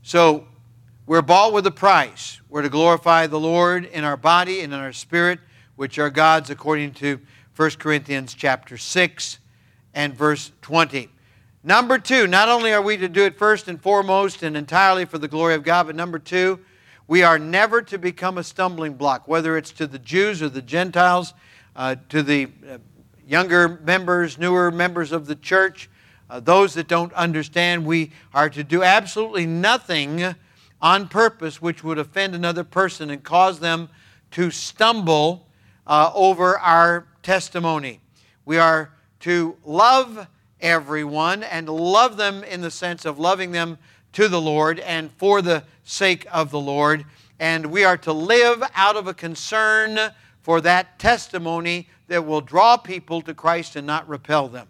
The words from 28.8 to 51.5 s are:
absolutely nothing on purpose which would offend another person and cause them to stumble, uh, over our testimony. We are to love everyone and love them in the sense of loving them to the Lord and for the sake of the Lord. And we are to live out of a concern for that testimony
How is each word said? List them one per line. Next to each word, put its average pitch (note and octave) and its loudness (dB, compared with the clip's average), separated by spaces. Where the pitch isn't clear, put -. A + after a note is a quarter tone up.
absolutely G3+ 2
nothing E3+ -2
on F3+ 2
purpose G#3+ -2
which E3 -6
would D#3 -6
offend F#3 -6
another F3 -4
person F3 -4
and C#3+ -12
cause F3+ 2
them E3 -4
to F3 -2
stumble, F3 0
uh, D3+ 4
over F#3 2
our E3+ 4
testimony. E3 -4
We D#3 -2
are D#3+ 2
to E3+ -2
love A3 2
everyone D#3 -2
and E3+ -10
love F#3+ 0
them G3+ -6
in F#3+ -12
the E3+ -10
sense F3 -10
of D3+ -8
loving F3+ -2
them E3+ -6
to G#3+ 2
the F3+ -2
Lord D#3 -2
and D#3+ -8
for G3+ 2
the E3+ 0
sake - -2
of D#3+ -2
the D3 -6
Lord. D3 0
And D#3+ -2
we F3+ 0
are F3+ 6
to - -6
live A#3 2
out G3+ 2
of G3+ -6
a F#3+ -8
concern G#3+ -2
for E3 2
that F3+ 0
testimony E3+ -2